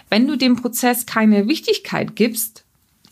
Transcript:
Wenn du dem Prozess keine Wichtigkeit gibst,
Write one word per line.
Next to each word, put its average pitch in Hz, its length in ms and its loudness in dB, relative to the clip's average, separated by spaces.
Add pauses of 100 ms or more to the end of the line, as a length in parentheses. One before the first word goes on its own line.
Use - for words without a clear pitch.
Wenn 233 180 2
du 302 100 -2
dem 247 180 2
Prozess 247 500 -2
keine 214 420 2
Wichtigkeit - 680 -4
gibst, - 480 -4 (480)